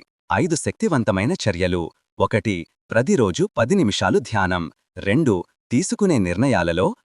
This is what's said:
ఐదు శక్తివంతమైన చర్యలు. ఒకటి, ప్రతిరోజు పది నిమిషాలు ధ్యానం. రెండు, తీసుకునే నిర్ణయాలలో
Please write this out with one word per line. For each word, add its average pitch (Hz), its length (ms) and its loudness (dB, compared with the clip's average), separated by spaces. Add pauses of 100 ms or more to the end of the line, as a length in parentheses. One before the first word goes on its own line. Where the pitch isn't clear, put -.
(320)
ఐదు 151 220 0
శక్తివంతమైన 120 800 -2
చర్యలు. 90 500 -2 (360)
ఒకటి, 101 380 0 (340)
ప్రతిరోజు 143 540 2 (120)
పది 120 180 2
నిమిషాలు 156 440 2
ధ్యానం. 92 460 -2 (320)
రెండు, 104 380 0 (360)
తీసుకునే 180 480 0
నిర్ణయాలలో 90 680 0 (180)